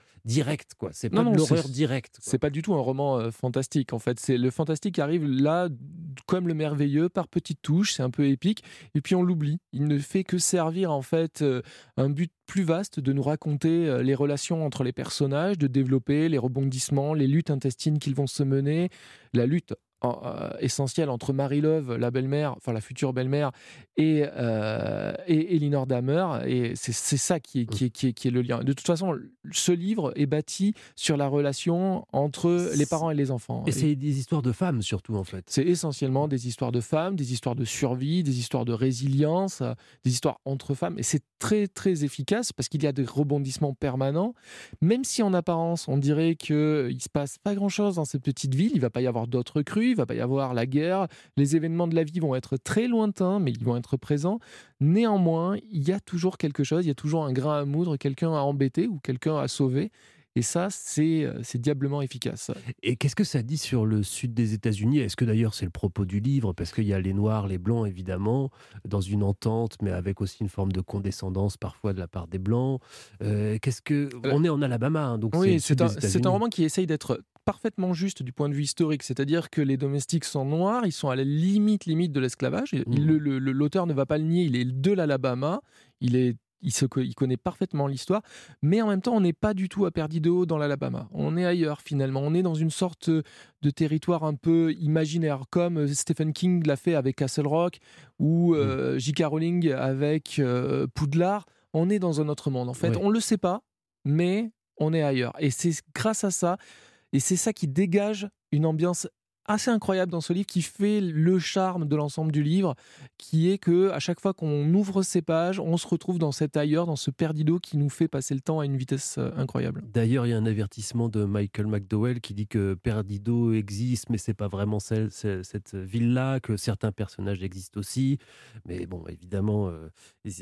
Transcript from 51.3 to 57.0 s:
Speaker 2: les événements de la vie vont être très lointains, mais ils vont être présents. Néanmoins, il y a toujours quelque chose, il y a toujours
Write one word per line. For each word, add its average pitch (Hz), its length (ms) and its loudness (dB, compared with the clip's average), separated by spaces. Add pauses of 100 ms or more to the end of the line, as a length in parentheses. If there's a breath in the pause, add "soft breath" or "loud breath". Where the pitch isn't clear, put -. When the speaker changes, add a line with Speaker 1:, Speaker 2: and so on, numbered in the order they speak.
Speaker 2:
les 143 180 4
événements 165 320 0
de 165 80 0
la 160 80 4
vie 160 160 -4
vont 147 160 0
être 131 220 -4
très 233 300 0
lointains, 208 520 0
mais 147 120 0
ils 117 120 -6
vont 120 140 0
être 127 200 -2
présents. 165 420 0 (420 loud breath)
Néanmoins, 180 760 2 (140)
il 151 160 -2
y 180 40 4
a 196 80 -2
toujours 185 380 -2
quelque 147 260 -2
chose, 170 220 0
il 156 40 0
y - 20 2
a 127 40 -4
toujours 156 300 -2